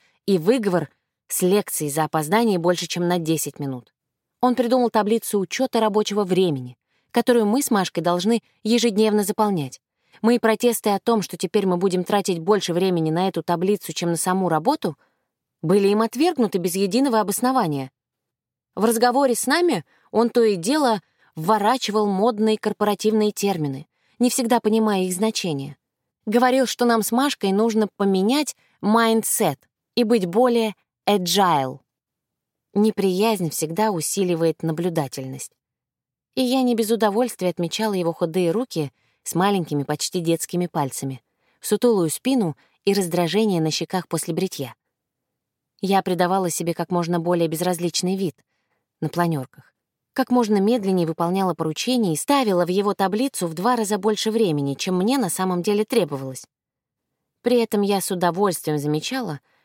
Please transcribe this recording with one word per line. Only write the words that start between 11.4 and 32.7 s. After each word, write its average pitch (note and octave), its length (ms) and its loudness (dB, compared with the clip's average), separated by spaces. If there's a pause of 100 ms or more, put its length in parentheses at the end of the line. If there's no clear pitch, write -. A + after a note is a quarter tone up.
мы F3+ 100 0
будем F3+ 260 0
тратить F#3+ 360 0
больше F3+ 340 0
времени E3+ 380 0
на F3+ 160 0
эту F3 160 -4
таблицу, F3 500 -2
чем E3+ 160 -4
на E3+ 60 0
саму F#3 340 0
работу, D#3+ 480 -2 (640)
были G3 280 4
им G#3+ 120 2
отвергнуты A#3+ 560 0
без F3 160 -4
единого G3+ 460 2
обоснования. F#3+ 720 -2 (840)
В F#3+ 100 -2
разговоре A#3+ 520 4
с - 100 -6
нами D#4 400 0 (240)
он A3+ 220 2
то A#3+ 100 2
и G#3+ 140 4
дело A#3 480 0 (320)
вворачивал G#3 720 0
модные G#3+ 500 2
корпоративные G#3 760 0
термины, D#3 560 -4 (300)
не B3 140 2
всегда A#3 280 2
понимая G#3+ 440 2
их F#3 100 -2
значение. E3+ 640 -4 (480)
Говорил, B3 400 2
что - 200 -2
нам A3+ 180 2
с - 80 -4
Машкой A#3+ 400 0
нужно G#3+ 440 2
поменять G3+ 600 0 (260)
"майндсет" A3 880 0 (240)
и A#3+ 100 2
быть G#3+ 220 2
более A3+ 480 2 (340)
"agile". E3+ 720 2 (960)